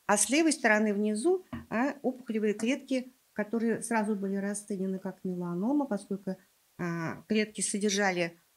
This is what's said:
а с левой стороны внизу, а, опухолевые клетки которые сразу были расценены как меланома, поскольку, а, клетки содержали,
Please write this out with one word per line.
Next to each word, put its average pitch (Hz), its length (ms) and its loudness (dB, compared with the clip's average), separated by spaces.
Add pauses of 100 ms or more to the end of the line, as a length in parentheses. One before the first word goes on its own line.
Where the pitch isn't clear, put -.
а 208 100 4
с - 120 2
левой 311 240 4
стороны 214 400 4
внизу, 214 520 2 (260)
а, 254 320 0
опухолевые 220 500 0
клетки 254 600 -2 (200)
которые 220 480 0
сразу 214 320 0
были 196 220 -2
расценены 196 600 -4
как 190 260 -10
меланома, 185 600 0
поскольку, 196 520 -6 (420)
а, 170 480 -4
клетки 214 340 0
содержали, 190 800 0 (180)